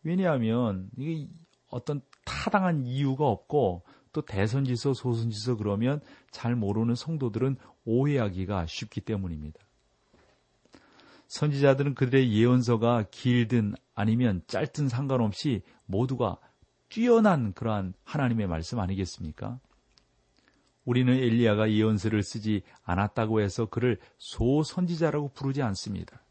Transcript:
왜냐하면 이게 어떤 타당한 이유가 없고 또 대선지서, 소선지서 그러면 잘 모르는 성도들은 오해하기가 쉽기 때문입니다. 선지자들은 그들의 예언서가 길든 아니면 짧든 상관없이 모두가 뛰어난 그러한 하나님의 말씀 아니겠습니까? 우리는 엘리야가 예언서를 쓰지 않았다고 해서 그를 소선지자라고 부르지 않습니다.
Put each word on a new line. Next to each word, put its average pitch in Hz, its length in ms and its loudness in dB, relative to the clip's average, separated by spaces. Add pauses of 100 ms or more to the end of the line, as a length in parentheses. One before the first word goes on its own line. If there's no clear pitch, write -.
왜냐하면 120 920 0
이게 147 320 -6 (420)
어떤 143 320 -6 (220)
타당한 180 600 0
이유가 135 420 0
없고 98 580 0 (280)
또 156 100 -4
대선지서, 123 720 0
소선지서 113 640 -2
그러면 107 440 0 (300)
잘 120 240 -2
모르는 113 400 0
성도들은 131 640 -2 (280)
오해하기가 104 800 0
쉽기 - 340 -8
때문입니다. 85 580 -6 (1700)
선지자들은 139 680 2
그들의 127 380 4
예언서가 117 800 4
길든 117 640 2 (200)
아니면 110 520 0
짧든 143 420 -4
상관없이 123 760 -2 (240)
모두가 120 500 -2 (520)
뛰어난 214 680 4
그러한 101 400 -4 (100)
하나님의 120 420 -2
말씀 85 320 -4
아니겠습니까? 95 800 -6 (1300)
우리는 123 280 2
엘리야가 113 600 4
예언서를 107 500 2
쓰지 107 400 -4 (220)
않았다고 107 560 0
해서 95 260 -2
그를 120 320 -2 (200)
소선지자라고 151 1120 -2
부르지 135 300 -4
않습니다. 98 580 -6 (100)